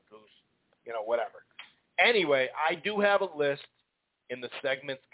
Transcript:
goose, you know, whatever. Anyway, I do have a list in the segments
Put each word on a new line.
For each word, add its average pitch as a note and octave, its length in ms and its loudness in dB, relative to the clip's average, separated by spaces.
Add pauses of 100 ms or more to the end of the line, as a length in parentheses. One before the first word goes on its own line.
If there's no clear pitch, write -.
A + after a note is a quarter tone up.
(100)
goose, G#2+ 280 -20 (480)
you A#2 60 -10
know, A2+ 100 -4
whatever. A2+ 400 -2 (560)
Anyway, E3+ 560 4
I D#3 200 0
do G3+ 260 -4
have G3+ 220 4
a F#3+ 140 -2
list C#3+ 300 -2 (640)
in B2 100 -8
the B2 100 -8 (120)
segments C3+ 400 -4 (100)